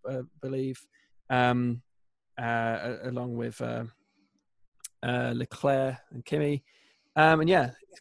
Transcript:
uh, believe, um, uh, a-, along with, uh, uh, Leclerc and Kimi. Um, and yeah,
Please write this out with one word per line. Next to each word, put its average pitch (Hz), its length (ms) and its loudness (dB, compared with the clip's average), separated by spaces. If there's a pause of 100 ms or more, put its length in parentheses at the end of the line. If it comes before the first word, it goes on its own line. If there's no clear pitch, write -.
uh, 131 120 -4 (200)
believe, 131 380 -6 (500)
um, 123 520 2 (580)
uh, 123 40 -6
a-, 117 680 -4
along 123 260 -6
with, 117 260 -6
uh, 120 220 -6 (1160)
uh, 123 340 -2
Leclerc 135 600 0 (160)
and 120 120 -14
Kimi. 147 400 -2 (520)
Um, 156 260 6
and 160 80 4
yeah, 160 200 4 (320)